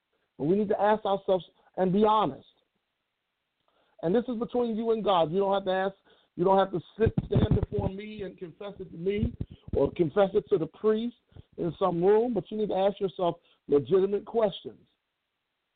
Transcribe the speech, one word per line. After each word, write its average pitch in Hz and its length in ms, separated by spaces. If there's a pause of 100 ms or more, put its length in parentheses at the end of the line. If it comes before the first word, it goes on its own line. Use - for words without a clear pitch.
(380)
but 131 80
we 180 120
need 208 120
to 202 120
ask 214 240
ourselves 196 400 (320)
and 185 160
be 208 100
honest. 208 420 (1600)
And 175 140
this 233 120
is 247 100
between 240 380
you 226 160
and 220 120
God. 170 280
You 185 80
don't 196 140
have 196 120
to 185 60
ask, 190 240 (400)
you 165 80
don't 190 140
have 190 140
to 196 80 (180)
sit, 220 160 (120)
stand - 340
before 196 300
me 208 340
and 185 140
confess 190 420
it 170 120
to 160 60
me 208 360 (420)
or 139 160
confess 185 420
it 208 160
to 202 80
the 160 100
priest 220 480 (420)
in 160 200
some 175 260
room, 220 300
but 190 160
you 214 80
need 208 120
to 208 60
ask 196 240
yourself 180 380 (300)
legitimate 185 580
questions. 180 540 (960)